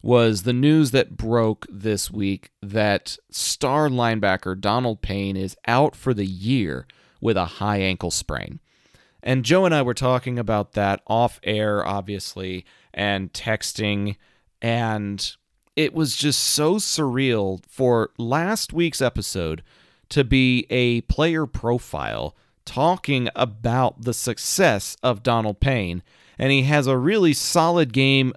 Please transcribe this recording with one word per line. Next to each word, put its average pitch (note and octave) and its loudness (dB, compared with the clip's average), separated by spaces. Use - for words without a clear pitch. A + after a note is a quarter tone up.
was A2+ 4
the A#2+ 0
news C#3+ 4
that C3 0
broke A2+ 0
this G2+ -4
week G2 -4
that G#2 -2
star D3 0
linebacker G#2 0
Donald A2 -2
Payne G2 -2
is F#2+ -6
out B2+ 2
for - -2
the G2+ -2
year F#2+ -2
with A2 0
a F#2 2
high G2+ -4
ankle F#2 -2
sprain. - -6
And B2+ 0
Joe F#3 4
and E3+ 4
I D3 4
were B2 0
talking B2+ 0
about G#2+ -2
that G2+ 0
off A#2 0
air, G#2+ 0
obviously, F#2+ -6
and G2 -2
texting, G#2 -4
and A2 -4
it D3+ 0
was D#3 -2
just D3 0
so D#3 2
surreal B2 -2
for A#2+ 2
last D#3+ -2
week's E3 0
episode F#2 -4
to C#3+ 2
be B2+ 2
a A#2+ 2
player D#3+ 0
profile D2 -6
talking C#3+ 0
about A#2 -2
the A#2+ -2
success A#2+ 0
of A#2 0
Donald A2+ 0
Payne, F#2+ 0
and C3 0
he C3+ 4
has D3 2
a C3 2
really F3 4
solid E3 2
game C3+ 4